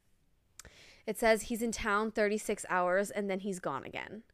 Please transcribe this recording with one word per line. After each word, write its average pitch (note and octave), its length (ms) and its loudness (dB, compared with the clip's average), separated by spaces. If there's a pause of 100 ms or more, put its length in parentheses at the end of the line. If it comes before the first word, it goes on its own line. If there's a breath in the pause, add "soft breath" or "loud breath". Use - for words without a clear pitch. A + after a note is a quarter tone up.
(1080 soft breath)
It G#3 120 -4
says, A3 260 6
"He's A3+ 180 -4
in A#3 100 0
town G#3+ 400 2
thirty-six G#3 560 0
hours F3+ 420 2
and G3+ 200 -2
then F#3+ 100 -2
he's F#3+ 180 -4
gone C#3+ 260 -4
again." - 380 -10 (100)